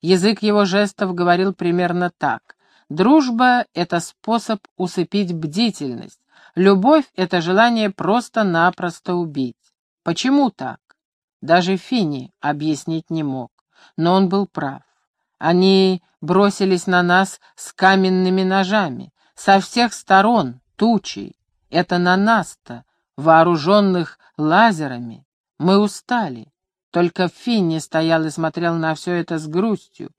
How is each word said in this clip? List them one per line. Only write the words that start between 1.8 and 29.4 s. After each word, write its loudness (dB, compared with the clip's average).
так: -6
«Дружба — 2
это -4
способ -6
усыпить -4
бдительность, -6
любовь — 4
это -2
желание 2
просто-напросто -2
убить». -6
Почему 0
так? -12
Даже 2
Финни -4
объяснить -4
не -4
мог, -8
но 2
он 2
был -2
прав. -10
Они 2
бросились 0
на 2
нас 0
с -20
каменными 2
ножами, -2
со 2
всех -2
сторон, 0
тучей. -2
Это -2
на 2
нас-то, -4
вооруженных 2
лазерами. -2
Мы 2
устали. -4
Только -2
Финни -2
стоял -2
и -4
смотрел -4
на -4
все -8
это -4
с -12